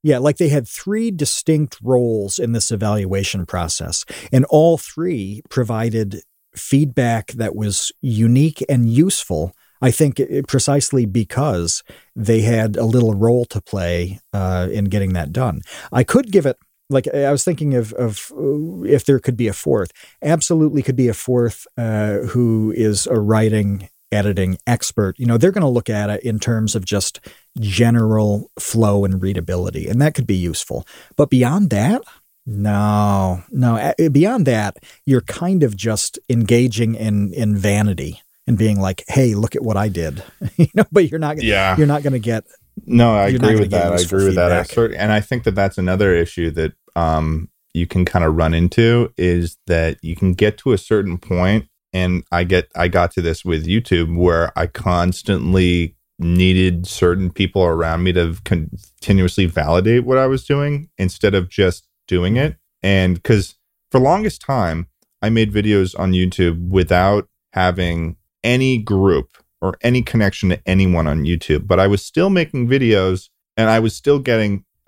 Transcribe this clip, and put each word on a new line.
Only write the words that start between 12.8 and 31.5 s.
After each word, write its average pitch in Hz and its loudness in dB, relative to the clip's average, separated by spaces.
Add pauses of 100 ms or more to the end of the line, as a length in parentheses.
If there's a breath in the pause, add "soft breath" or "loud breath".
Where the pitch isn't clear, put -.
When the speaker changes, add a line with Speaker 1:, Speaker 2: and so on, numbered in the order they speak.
Speaker 1:
little 113 2
role 117 2
to - -8
play, 87 -4 (120)
uh, 92 -2
in 101 -2
getting 98 -2
that 82 -4
done. 113 -4 (300 loud breath)
I 120 2
could 240 0
give 180 4
it, 131 -2 (300)
like, 135 0
I 139 0
was 143 0
thinking 151 -2
of, 113 -2
of, 113 -6
uh, 156 -4
if 127 2
there 135 2
could 123 -2
be 113 -2
a 101 -4
fourth. 87 -2 (320 loud breath)
Absolutely 151 0
could 131 -2
be 123 2
a 104 0
fourth, 123 -2 (140)
uh, 107 -2 (120)
who 113 0
is 107 0
a 113 0
writing, 104 0 (220)
editing 98 0
expert. 107 -2
You 123 -6
know, 117 2
they're 175 4
gonna 185 0
look 120 -2
at 104 -2
it 104 -6
in 107 -4
terms 110 -2
of 95 -4
just - -4 (400 loud breath)
general 110 2 (100)
flow 104 0
and 95 0
readability, 90 -4
and 120 0
that 151 2
could 120 -4
be 101 0
useful. - -6 (300 loud breath)
But 147 2
beyond 135 2